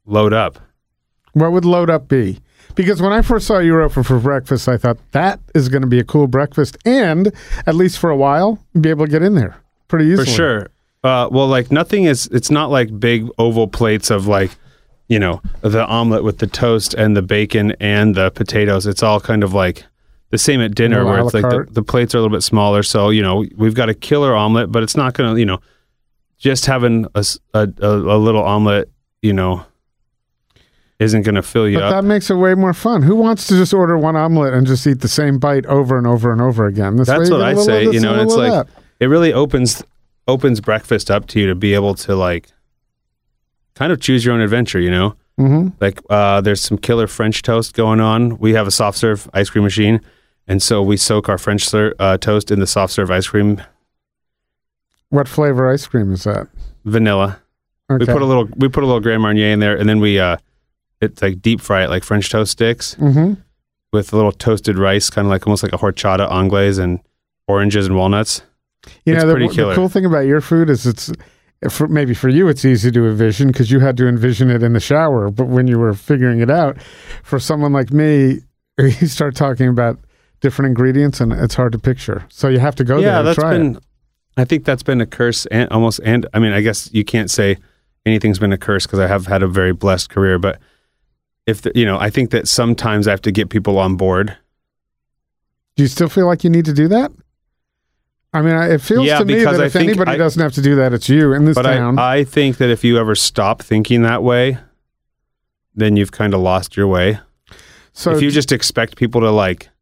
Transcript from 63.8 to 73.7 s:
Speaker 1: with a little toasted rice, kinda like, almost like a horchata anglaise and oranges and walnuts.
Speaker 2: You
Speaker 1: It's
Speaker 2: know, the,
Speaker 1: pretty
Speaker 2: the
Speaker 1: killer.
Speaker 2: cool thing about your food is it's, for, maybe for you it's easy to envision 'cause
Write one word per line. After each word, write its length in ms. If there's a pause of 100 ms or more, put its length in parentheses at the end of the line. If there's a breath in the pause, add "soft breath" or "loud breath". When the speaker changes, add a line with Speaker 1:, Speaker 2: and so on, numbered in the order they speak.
Speaker 1:
with 200
a 40
little 160
toasted 460
rice, 320
kinda 180
like, 180
almost 160
like 100
a 60
horchata 520
anglaise 480
and 220 (460)
oranges 400
and 100
walnuts. 460 (640 soft breath)
Speaker 2:
You 100
Speaker 1:
It's 80
Speaker 2:
know, 60
the, 60
Speaker 1:
pretty 140
Speaker 2:
the 60
Speaker 1:
killer. 200
Speaker 2:
cool 140
thing 160
about 220
your 140
food 300
is 160
it's, 260 (580 soft breath)
for, 160
maybe 280
for 140
you 200
it's 160
easy 260
to 160
envision 460
'cause 180